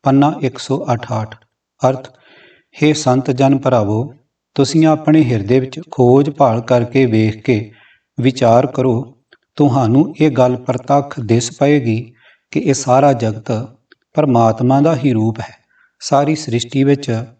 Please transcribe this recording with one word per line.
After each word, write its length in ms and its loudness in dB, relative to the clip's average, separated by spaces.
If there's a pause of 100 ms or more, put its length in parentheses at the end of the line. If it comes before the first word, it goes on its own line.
ਪੰਨਾ 380 2
ਇੱਕ 160 -6
ਸੌ 360 -6
ਅਠਾਹਠ। 420 -8 (540)
ਅਰਥ, 200 -6 (720)
ਹੇ 100 4
ਸੰਤ 380 0
ਜਨ 260 2
ਭਰਾਵੋ, 560 -2 (420)
ਤੁਸੀਂ 320 2
ਆਪਣੇ 360 2
ਹਿਰਦੇ 360 0
ਵਿੱਚ 200 -6 (120)
ਖੋਜ 380 4
ਭਾਲ 320 0
ਕਰਕੇ 440 0
ਵੇਖ 400 -2
ਕੇ 260 -2 (500)
ਵਿਚਾਰ 460 2
ਕਰੋ। 500 -4 (380)
ਤੁਹਾਨੂੰ 680 2
ਇਹ 100 2
ਗੱਲ 240 2
ਪ੍ਰਤੱਖ 640 -4
ਦਿਸ 380 -2
ਪਏਗੀ 560 0 (380)
ਕਿ 80 -4
ਇਹ 140 0
ਸਾਰਾ 400 2
ਜਗਤ 380 -4 (600)
ਪਰਮਾਤਮਾ 680 2
ਦਾ 140 2
ਹੀ 180 -2
ਰੂਪ 260 -2
ਹੈ। 180 -14 (420)
ਸਾਰੀ 360 0
ਸ੍ਰਿਸ਼ਟੀ 480 -4
ਵਿੱਚ 420 0 (140)